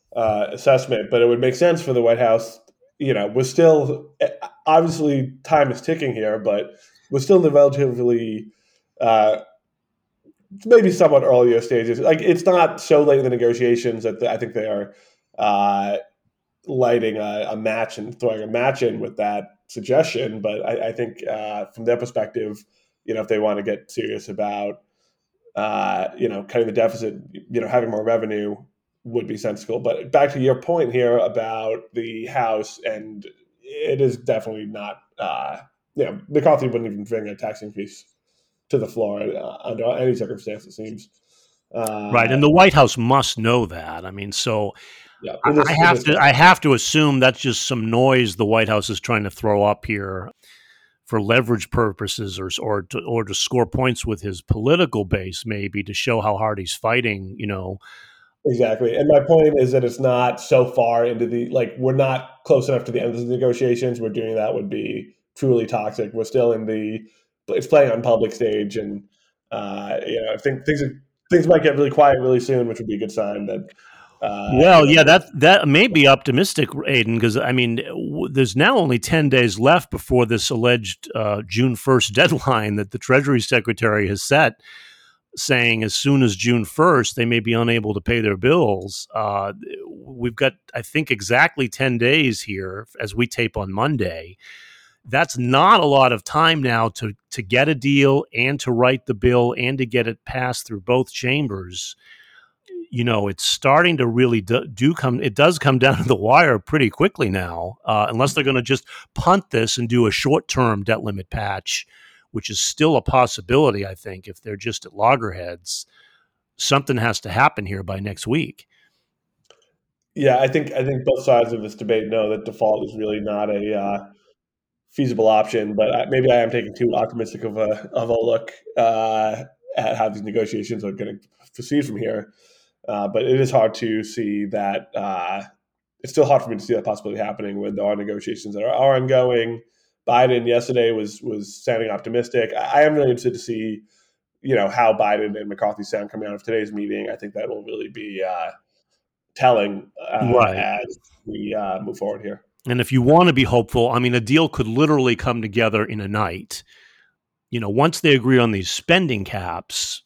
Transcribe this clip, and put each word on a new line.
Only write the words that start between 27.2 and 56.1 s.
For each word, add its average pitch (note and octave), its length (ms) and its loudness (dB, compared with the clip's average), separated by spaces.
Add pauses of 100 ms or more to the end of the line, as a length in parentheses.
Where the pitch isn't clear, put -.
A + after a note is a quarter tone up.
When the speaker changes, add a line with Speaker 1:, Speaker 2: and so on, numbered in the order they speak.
Speaker 1:
you A#2 100 -2
know, A2+ 60 -6
having A#2 240 0
more G#2+ 140 -4
revenue G#2+ 500 -2 (480)
would A#2 240 -6
be A2 100 -8
sensible. A2 440 -6
But - 320 -4
back C#3 220 4
to C#3+ 40 -6
your B2+ 220 2
point D#3+ 320 -2
here A#2+ 240 2
about A2 800 -2
the A2+ 320 -8
House, A2+ 580 -4
and G#2+ 420 -10 (360)
it C#3+ 380 -4
is B2 160 2
definitely A2 500 -6
not, G#2 340 -12 (180)
uh, C#2 380 -6 (380)
you C3+ 100 -2
know, F#2+ 240 -10
McCarthy D3 380 2
wouldn't A#2 260 -4
even G2+ 120 -10
bring G#2+ 240 -6
a G2+ 60 -12
tax G#2+ 280 -10
increase G#2 420 -14 (640)
to C#3 100 0
the A2 80 -4
floor, G#2 360 -6
uh, - 420 -8
under A2+ 320 -4
any B2+ 180 0
circumstance, G#2 520 -10
it - 60 -20
seems. A2 360 -16 (640)
Uh, G#2+ 380 -4
Speaker 2:
Right, A#2 180 4
and C3+ 120 2
the D3 80 6
White F3 240 6
House C#3 240 4
must B2 400 0
know A#2 280 2
that. E2 380 -12
I F#2 60 -12
mean, G2+ 200 -10
so G#2+ 440 -4 (480)
Speaker 1:
Yeah, - 220 -12
Speaker 2:
I, B2 60 2
Speaker 1:
in D3 60 2
this, D3 120 2
Speaker 2:
I - 40 0
Speaker 1:
in D3+ 80 2
Speaker 2:
have E3+ 160 6
Speaker 1:
this C3+ 80 -4
Speaker 2:
to, D3+ 80 2
Speaker 1:
case. - 80 2
Speaker 2:
I C#3+ 120 6
have E3+ 280 6
to C#3+ 140 4
assume C#3+ 460 2
that's B2+ 200 0
just - 260 -2
some A2+ 240 -4
noise A#2+ 460 4
the G#2+ 100 0
White A2 220 2
House G#2+ 220 0
is G2+ 100 -6
trying A2 240 -2
to G2 60 -6
throw G#2 340 0
up G#2 220 0
here F#2+ 440 -8 (760)
for A2 160 -2
leverage A2+ 480 0
purposes G2+ 680 -4
or, F#2+ 120 -10 (100)
or G#2 220 -4
to, - 180 -10
or A#2 240 -4
to F#2+ 100 -10
score B2 320 0
points B2+ 380 -2
with A2 160 -4
his F#2+ 220 -10
political B2 640 0
base, F#2 400 -6
maybe, G2+ 360 -6
to G2+ 120 -10
show A#2 260 -2